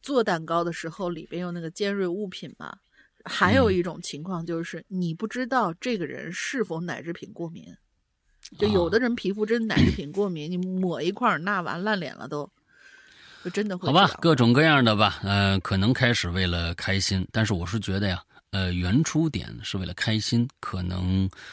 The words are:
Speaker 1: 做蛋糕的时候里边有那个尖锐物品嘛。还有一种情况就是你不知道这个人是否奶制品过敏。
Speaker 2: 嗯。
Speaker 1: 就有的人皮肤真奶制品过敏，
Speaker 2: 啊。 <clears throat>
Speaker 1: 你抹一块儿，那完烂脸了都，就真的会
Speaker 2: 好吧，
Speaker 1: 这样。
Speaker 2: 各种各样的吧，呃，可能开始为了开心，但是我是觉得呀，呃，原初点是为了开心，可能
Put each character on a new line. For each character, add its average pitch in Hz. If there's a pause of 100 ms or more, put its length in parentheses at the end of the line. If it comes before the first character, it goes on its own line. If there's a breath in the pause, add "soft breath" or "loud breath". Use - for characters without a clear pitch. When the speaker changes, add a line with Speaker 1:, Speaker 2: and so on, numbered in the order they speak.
Speaker 1:
做 269
蛋 175
糕 170
的 170
时 165
候 175
里 165
边 175
有 180
那 175
个 160
尖 202
锐 196
物 190
品 -
嘛。 - (480 soft breath)
还 -
有 233
一 185
种 170
情 147
况 170
就 165
是 170
你 180
不 175
知 247
道 233
这 240
个 170
人 131
是 233
否 165
奶 170
制 170
品 180
过 170
敏。 165
Speaker 2:
嗯。 185 (840)
Speaker 1:
就 208
有 175
的 190
人 240
皮 196
肤 214
真 226
奶 208
制 -
品 139
过 196
敏， 156
Speaker 2:
啊。 -
<clears throat> 180
Speaker 1:
你 -
抹 180
一 165
块 220
儿， -
那 190
完 165
烂 208
脸 160
了 -
都， 147 (920 loud breath)
就 180
真 202
的 185
会 180
Speaker 2:
好 131
吧， 180
Speaker 1:
这 165
样。 -
Speaker 2:
各 165
种 123
各 131
样 156
的 113
吧， 101
呃， 98
可 -
能 98
开 123
始 90
为 92
了 85
开 -
心， 95
但 110
是 104
我 85
是 98
觉 98
得 101
呀， 87 (280 soft breath)
呃， 92
原 90
初 156
点 64
是 -
为 95
了 82
开 110
心， 117 (140)
可 -
能 92 (240 loud breath)